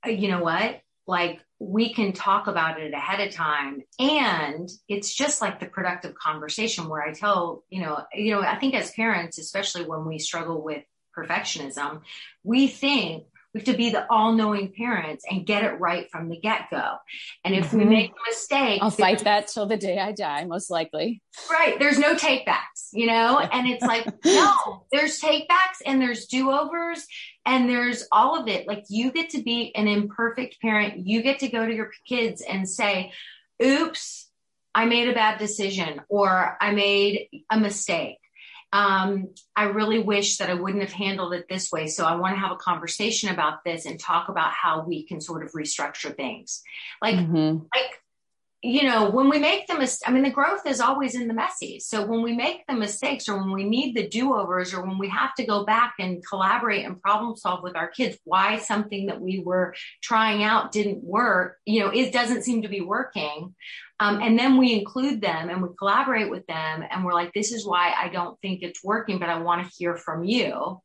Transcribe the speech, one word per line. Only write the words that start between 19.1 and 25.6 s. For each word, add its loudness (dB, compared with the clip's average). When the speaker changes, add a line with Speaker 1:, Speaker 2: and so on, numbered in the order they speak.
Speaker 1:
there's -4
Speaker 2:
that 4
till -4
the 0
day -2
I -2
die, -4
most -6
likely. -2
Speaker 1:
Right. 4
There's 6
no 6
take-backs, 0
you 2
know? 6
Speaker 2:
<laughs> 0
Speaker 1:
And 0
it's -2
like, 0
no, 6
there's 0
take-backs 2